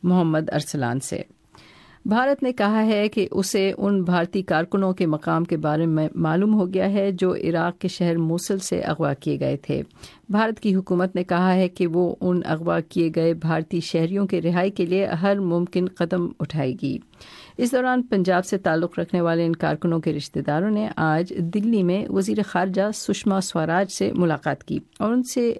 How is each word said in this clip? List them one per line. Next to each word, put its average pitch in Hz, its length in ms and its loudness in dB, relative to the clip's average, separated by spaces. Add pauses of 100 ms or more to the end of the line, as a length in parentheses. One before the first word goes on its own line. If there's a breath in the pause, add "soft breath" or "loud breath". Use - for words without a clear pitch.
محمد 165 500 2
ارسلان 135 460 -2
سے۔ - 220 -6 (840 loud breath)
بھارت 254 380 2
نے 254 100 0
کہا 220 320 2
ہے 214 240 2
کہ 208 220 0
اسے 196 460 0
ان 196 260 2
بھارتی 180 380 0
کارکنوں 185 520 0
کے 185 120 0
مقام 160 380 0
کے 165 140 -2
بارے 156 280 0
میں 160 300 0
معلوم 170 380 2
ہو 190 200 2
گیا 190 180 2
ہے 196 200 2
جو 180 240 0
عراق 170 460 -2
کے 190 60 -2
شہر 175 300 0
موصل 170 420 -2
سے 180 220 -4
اغوا 151 320 -2
کیے 139 260 -4
گئے 139 180 -2
تھے۔ 139 240 -4 (480 loud breath)
بھارت 220 300 0
کی 196 160 0
حکومت 185 400 0
نے 180 80 -2
کہا 180 300 2
ہے 185 160 4
کہ 180 180 -2
وہ 170 340 0
ان 180 240 2
اغوا 165 340 -2
کیے 165 360 0
گئے 165 180 2
بھارتی 160 460 -2
شہریوں 175 480 0
کے 180 140 0
رہائی 175 300 2
کے 202 140 -2
لیے 185 200 0
ہر 202 340 0
ممکن 175 460 0 (100)
قدم 175 320 0 (120)
اٹھائے 151 420 -2
گی۔ 139 160 -4 (600 loud breath)
اس 247 140 0
دوران 254 320 2
پنجاب 185 420 2
سے 202 120 -2
تعلق 170 420 0
رکھنے 175 220 0
والے 170 240 2
ان 165 100 0
کارکنوں 165 440 0
کے 156 140 -2
رشتہ 147 260 -6
داروں 165 300 0
نے 214 260 -2
آج 160 380 0 (200)
دلی 214 300 2
میں 185 260 2
وزیر 196 360 0
خارجہ 190 480 0
سشما 196 480 0
سوراج 170 500 0
سے 196 240 -2
ملاقات 156 480 0
کی 151 160 -6 (200)
اور 208 120 0
ان 247 120 0
سے 240 360 -2